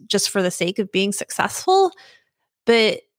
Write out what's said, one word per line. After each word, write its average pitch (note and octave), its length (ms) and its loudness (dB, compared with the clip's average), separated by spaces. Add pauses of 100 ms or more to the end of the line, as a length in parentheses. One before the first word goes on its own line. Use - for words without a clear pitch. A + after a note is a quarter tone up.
just - 220 -2
for G3 120 -2
the F3+ 100 0
sake F3+ 280 -4
of F#3+ 120 -6
being G3 200 0
successful, - 800 0 (760)
but A3+ 340 2 (180)